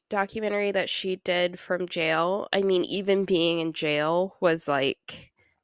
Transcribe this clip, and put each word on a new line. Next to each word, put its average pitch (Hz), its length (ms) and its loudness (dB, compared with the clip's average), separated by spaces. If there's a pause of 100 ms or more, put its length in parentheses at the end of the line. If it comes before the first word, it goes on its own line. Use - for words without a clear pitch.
documentary 202 640 -2
that 190 180 0
she 190 280 -4
did 180 420 -2
from 180 280 -4
jail, 170 680 0
I 196 80 2
mean, 190 240 2
even 196 400 0
being 170 340 2
in 160 140 -2
jail 160 680 0
was, 165 280 2
like, - 640 -2 (320)